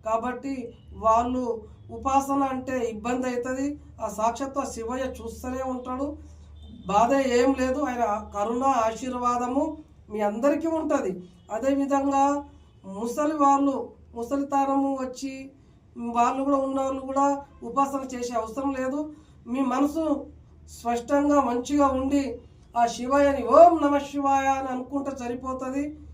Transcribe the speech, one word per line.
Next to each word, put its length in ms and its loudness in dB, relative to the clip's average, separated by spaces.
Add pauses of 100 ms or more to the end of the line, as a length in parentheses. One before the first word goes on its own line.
కాబట్టి 680 -4 (200)
వాళ్ళు 680 2 (300)
ఉపాసన 520 0
అంటే 360 -4
ఇబ్బంది 480 -2
అవుతుంది. 520 -4 (220)
ఆ 60 -4
సాక్షాత్తు 520 -2
ఆ 40 -4
శివయ్య 400 -6
చూస్తూనే 600 -8
ఉంటాడు, 540 -6 (720)
బాధ 260 4
ఏం 460 4
లేదు. 200 0
ఆయన 240 -2 (320)
కరుణ 280 -2
ఆశీర్వాదము 1120 0 (320)
మీ 120 -4
అందరికీ 460 2
ఉంటది. 560 -2 (280)
అదేవిధంగా 960 2 (400)
ముసలి 480 -4
వాళ్ళు, 560 2 (260)
ముసలితనము 840 0
వచ్చి 500 -10 (460)
వాళ్ళు 460 0
కూడా 140 2
ఉన్నవాళ్ళు 440 -2
కూడా 440 0 (180)
ఉపాసన 520 -2
చేసే 180 -6
అవసరం 400 -4
లేదు. 400 -4 (340)
మీ 140 -4
మనసు 640 0 (440)
స్పష్టంగా 720 2
మంచిగా 460 2
ఉండి 520 0 (380)
ఆ 80 4
శివయ్యని 640 2
"ఓం 360 10
నమ 140 4
శివాయ" 500 0
అని 200 0
అనుకుంటే 500 -6
సరిపోతది. 840 -6 (140)